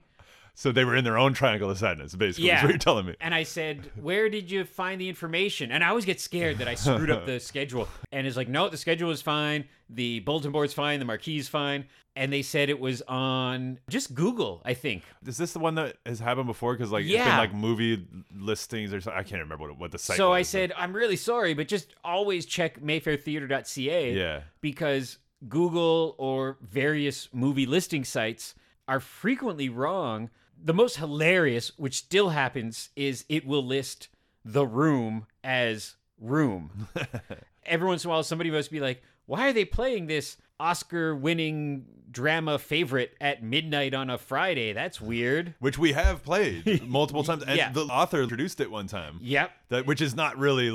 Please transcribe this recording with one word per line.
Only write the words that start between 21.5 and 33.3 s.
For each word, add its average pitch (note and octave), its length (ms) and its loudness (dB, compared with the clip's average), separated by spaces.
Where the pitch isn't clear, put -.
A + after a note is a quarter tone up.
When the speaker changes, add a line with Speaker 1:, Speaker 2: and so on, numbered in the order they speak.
Speaker 2:
but D3 140 -4
just G3 260 -4
always F3+ 440 0
check D#3+ 340 -2
mayfair D3+ 360 0
theater D3 280 -4
dot C3 220 -2
C C3+ 240 -2
A." C#3+ 240 2
Speaker 1:
Yeah. E2 240 -2
Speaker 2:
Because C#3 580 -2
Google E3 680 2
or C3 440 -2
various C3+ 720 -2
movie C3 360 2
listing D#3 360 0
sites A2+ 520 -4
are C3+ 120 0
frequently F#3 720 -2
wrong. B2 600 -2
The D#3+ 140 0
most A#3 240 6
hilarious, D3+ 800 2
which C3+ 200 -4
still G3 320 4
happens, C3+ 680 -2
is C#3 340 -2
it D3+ 160 0